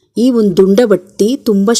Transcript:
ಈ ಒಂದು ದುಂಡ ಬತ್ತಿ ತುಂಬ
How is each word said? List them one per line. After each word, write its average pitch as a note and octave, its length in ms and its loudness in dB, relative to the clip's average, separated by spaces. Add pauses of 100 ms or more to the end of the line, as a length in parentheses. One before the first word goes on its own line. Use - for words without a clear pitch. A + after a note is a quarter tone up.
(220)
ಈ B3 40 2 (120)
ಒಂದು G#3 220 0
ದುಂಡ G3 180 2 (140)
ಬತ್ತಿ G3 360 -4 (200)
ತುಂಬ G3 200 0 (120)